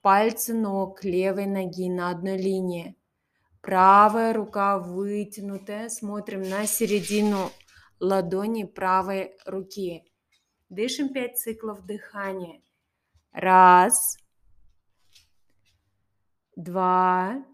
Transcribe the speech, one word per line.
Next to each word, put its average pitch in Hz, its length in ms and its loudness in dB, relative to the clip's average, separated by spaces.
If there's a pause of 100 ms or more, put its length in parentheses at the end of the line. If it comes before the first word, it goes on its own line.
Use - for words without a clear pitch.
пальцы 220 540 2
ног 196 480 -4
левой 190 440 -2
ноги 185 420 -4
на 180 220 -4
одной 180 260 -6
линии. 185 600 -4 (640)
Правая 208 720 4
рука 202 460 -2
вытянутая. 202 1080 -10
Смотрим 208 540 -10
на 190 240 -6
середину 202 840 0 (480)
ладони 190 640 -2
правой 190 840 -2
руки. 190 600 -10 (640)
Дышим 254 440 -4
пять 247 260 -6
циклов 214 460 -10
дыхания. 190 760 -10 (720)
Раз. 180 840 6 (2500)
Два. 185 1000 0